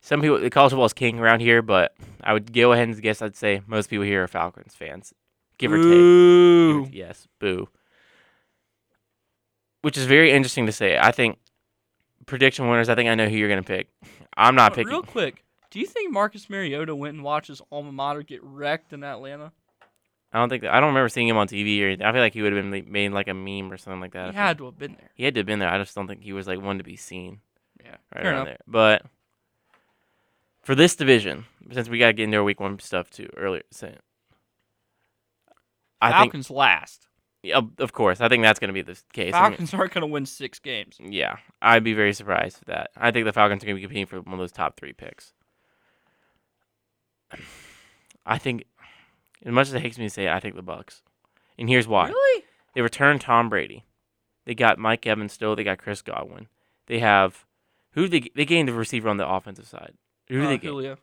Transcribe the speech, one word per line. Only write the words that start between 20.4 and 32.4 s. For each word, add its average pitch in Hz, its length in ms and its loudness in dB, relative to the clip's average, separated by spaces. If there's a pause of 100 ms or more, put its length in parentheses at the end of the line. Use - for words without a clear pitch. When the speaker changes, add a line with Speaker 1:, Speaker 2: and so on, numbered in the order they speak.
Speaker 1:
think 123 140 -6
that, - 120 -2
I 123 60 6
don't 151 80 2
remember 135 200 2
seeing 117 200 -2
him 113 80 2
on 104 100 2
T 101 160 -8
V 104 220 -2
or - 20 0
anything. 95 180 -4
I 107 60 2
feel 123 100 0
like 113 140 0
he 110 80 -8
would 104 100 0
have 101 80 -2
been, 98 120 -8
like, 98 160 -10
made, 101 240 -4
like, 101 160 -4
a 95 60 -6
meme 98 360 -12
or 95 60 -16
something 92 240 -14
like 92 140 -18
that. 92 180 -12
Speaker 2:
He - 40 -12
Speaker 1:
I 208 100 -6
Speaker 2:
had - 20 0
Speaker 1:
think 160 100 -4
Speaker 2:
to 143 60 -18
have 123 160 -20
been 143 180 -16
there. - 160 -20
Speaker 1:
He - 80 -12
had 135 120 -2
to 120 40 -2
have 98 80 -4
been 104 140 -4
there. 92 80 -2
I 92 100 -2
just 98 160 -8
don't 98 140 -10
think 98 160 -18
he 101 80 -16
was, 98 160 -10
like, 92 120 -8
one 98 180 -8
to 92 40 -12
be - 140 -20
seen 92 420 -18 (420)
Speaker 2:
Yeah, 120 100 -20 (220)
Speaker 1:
right - 100 -14
Speaker 2:
fair - 20 -10
Speaker 1:
around 185 100 -4
Speaker 2:
enough. 135 120 -8
Speaker 1:
there. 69 100 -16 (100)
But 110 400 2 (1500)
for 135 140 -4
this 165 220 4
division, 110 480 2 (260)
since 120 180 -8
we 117 120 -4
gotta 117 140 4
get 110 100 -4
into 107 140 -2
our 104 40 0